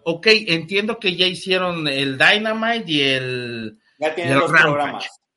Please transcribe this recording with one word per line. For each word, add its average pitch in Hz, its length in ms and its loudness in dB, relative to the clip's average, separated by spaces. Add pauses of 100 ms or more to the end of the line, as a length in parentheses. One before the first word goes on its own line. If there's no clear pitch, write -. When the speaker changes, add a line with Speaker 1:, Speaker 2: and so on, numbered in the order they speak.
Speaker 1:
Ok, 165 260 -2
entiendo 202 680 0
que 180 180 -2
ya 180 80 2
hicieron 180 640 -2
el 135 300 -2
Dynamite 220 720 2
y 147 120 2
el, 123 760 -2 (200)
Speaker 2:
Ya 156 160 -2
tienen 175 160 -2
Speaker 1:
y 135 40 4
el 139 60 6
Speaker 2:
dos 151 100 0
Speaker 1:
Rampage. 160 220 6
Speaker 2:
programas. 135 480 -4 (160)